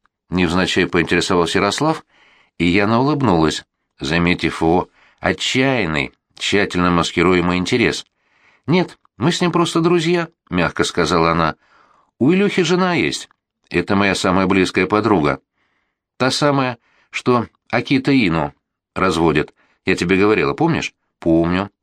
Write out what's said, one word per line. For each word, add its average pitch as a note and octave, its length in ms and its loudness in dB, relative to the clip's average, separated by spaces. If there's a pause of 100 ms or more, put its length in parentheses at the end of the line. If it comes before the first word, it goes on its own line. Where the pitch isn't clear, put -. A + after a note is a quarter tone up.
(300)
невзначай F2+ 560 0
поинтересовался E2+ 720 0
Ярослав — C#3 460 -2 (540)
и E2+ 80 0
Яна G2+ 340 2
улыбнулась, A#2+ 640 0 (360)
заметив E2+ 600 -2
его E2+ 300 0 (300)
отчаянный, F#2 920 -2 (260)
тщательно F2+ 520 0
маскируемый F2 680 0
интерес. F#2 460 -2 (640)
«Нет, F3 320 -2 (180)
мы C#3+ 160 0
с - 80 -4
ним F3 120 -2
просто E3+ 280 0
друзья», — E3+ 480 0 (220)
мягко E2 340 0
сказала E2 460 0
она. E2 260 0 (640)
«У C3 140 2
Илюхи F#3+ 300 0
жена F3 320 0
есть. E2+ 340 -4 (420)
Это F#2+ 260 0
моя G2 180 2
самая F#2+ 320 0
близкая F#2 400 0
подруга. G2+ 540 2 (760)
Та B2+ 140 0
самая, C#3 480 -2 (320)
что B2 360 0 (240)
Акита C3+ 420 0
Ину D#2+ 400 0 (420)
разводит. E2 600 0 (300)
Я F#2+ 120 0
тебе F2+ 200 0
говорила, F#2 360 2
помнишь?» G2 420 -2 (260)
«Помню», — E2+ 500 0 (120)